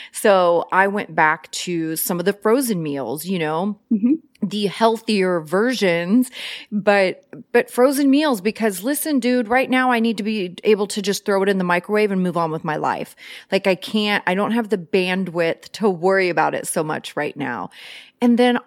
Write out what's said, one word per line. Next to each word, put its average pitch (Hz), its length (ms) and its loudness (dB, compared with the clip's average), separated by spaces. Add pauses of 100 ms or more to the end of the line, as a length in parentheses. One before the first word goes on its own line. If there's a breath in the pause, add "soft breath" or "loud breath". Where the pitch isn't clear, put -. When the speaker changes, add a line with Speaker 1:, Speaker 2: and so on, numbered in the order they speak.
(120)
Speaker 1:
So 180 600 4
I 190 160 6
went 196 280 -4
back 160 360 2
to 160 440 -6
some 175 240 -4
of 175 60 -4
the 196 80 2
frozen 226 500 0
meals, 139 420 -6
you 185 140 -4
know, 165 400 -4 (120)
Speaker 2:
Mm-hmm. 226 220 2 (360)
Speaker 1:
the 202 160 -2
healthier 196 720 0
versions, 190 920 0 (420 loud breath)
but, 202 520 2 (300)
but 240 160 2
frozen 277 400 2
meals, 277 320 2
because 202 420 -2
listen, 285 360 -2
dude, 247 280 0
right 247 220 0
now 254 220 2
I 240 100 2
need 226 160 0
to 214 60 -6
be 196 320 -4 (100)
able 208 220 4
to - 140 -6
just 190 220 -4
throw 196 200 0
it 196 60 2
in 190 100 0
the 185 40 0
microwave 196 480 0
and 190 120 0
move 175 120 -2
on 165 160 -2
with 160 140 -8
my 151 100 -4
life. 131 400 -4 (380 loud breath)
Like, 196 140 0
I 185 80 2
can't, 208 520 -2
I 180 60 0
don't 202 180 -2
have 233 180 -2
the 208 80 0
bandwidth 180 960 -2
to 214 160 0
worry 185 400 2
about 156 260 2
it - 120 -6
so 165 160 -4
much 151 320 -8
right 147 220 -6
now. 120 320 -6 (500 loud breath)
And 240 200 4
then 247 280 4